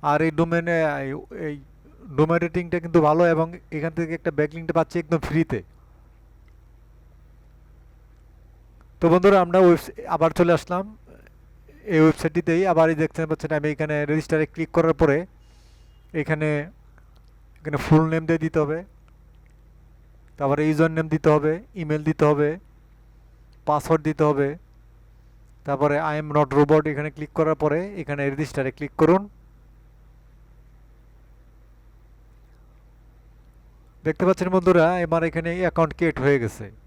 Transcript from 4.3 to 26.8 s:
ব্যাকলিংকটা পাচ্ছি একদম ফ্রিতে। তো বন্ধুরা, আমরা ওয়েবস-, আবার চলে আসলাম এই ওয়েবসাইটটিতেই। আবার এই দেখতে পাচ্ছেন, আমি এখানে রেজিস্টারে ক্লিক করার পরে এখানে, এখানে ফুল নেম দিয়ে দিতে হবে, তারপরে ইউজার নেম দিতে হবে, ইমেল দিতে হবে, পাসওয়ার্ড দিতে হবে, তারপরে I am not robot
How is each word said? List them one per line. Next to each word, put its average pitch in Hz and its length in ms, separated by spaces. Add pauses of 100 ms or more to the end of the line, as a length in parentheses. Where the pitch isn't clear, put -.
ব্যাকলিংকটা 160 380
পাচ্ছি 160 260
একদম 160 240
ফ্রিতে। 151 320 (3500)
তো - 140
বন্ধুরা, 196 320
আমরা 175 200
ওয়েবস-, 170 280 (220)
আবার 160 240
চলে 175 200
আসলাম 180 240 (1080)
এই 160 100
ওয়েবসাইটটিতেই। 165 580 (100)
আবার 160 220
এই 151 100
দেখতে - 160 (100)
পাচ্ছেন, 156 300
আমি 147 160
এখানে 151 200 (160)
রেজিস্টারে 156 420
ক্লিক 165 240
করার 160 240
পরে 147 160 (1040)
এখানে, 151 280 (1120)
এখানে 147 260
ফুল 156 180 (100)
নেম 160 160
দিয়ে 165 160
দিতে 160 180
হবে, 151 160 (1600)
তারপরে 143 320
ইউজার 160 280
নেম 160 180
দিতে 156 200
হবে, 151 180 (280)
ইমেল 151 280
দিতে 156 200
হবে, 147 200 (1160)
পাসওয়ার্ড 151 420
দিতে 156 200
হবে, 139 200 (1160)
তারপরে 143 280 (160)
I 151 100
am 151 160
not 147 120 (100)
robot 151 320